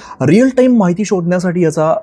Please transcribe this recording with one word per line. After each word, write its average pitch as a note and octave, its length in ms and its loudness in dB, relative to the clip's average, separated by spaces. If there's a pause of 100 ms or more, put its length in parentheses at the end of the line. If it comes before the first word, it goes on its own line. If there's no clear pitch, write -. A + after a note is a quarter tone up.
(220)
रिअल G3+ 280 2
टाइम B3+ 280 2
माहिती F3+ 280 0
शोधण्यासाठी F3+ 580 -2
याचा D#3+ 400 0